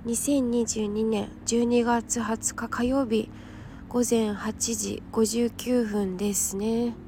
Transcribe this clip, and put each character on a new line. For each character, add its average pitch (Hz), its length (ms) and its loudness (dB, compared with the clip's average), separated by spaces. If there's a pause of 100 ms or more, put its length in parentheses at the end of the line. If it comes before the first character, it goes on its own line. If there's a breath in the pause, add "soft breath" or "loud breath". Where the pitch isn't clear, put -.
二 233 120 0
千 269 340 2
二 233 160 2
十 214 220 -2
二 214 160 0
年 214 280 0 (140)
十 233 180 2
二 240 200 4
月 233 360 0
二 220 180 -2
十 - 180 -4
日 233 120 -6
火 233 180 -2
曜 262 200 2
日、 220 240 0 (580 loud breath)
午 247 220 2
前 220 220 4
八 208 440 -2
時 208 360 -4
五 226 120 4
十 226 280 2
九 240 340 0
分 202 320 0
で 202 160 0
す - 240 -2
ね。 226 380 0 (120)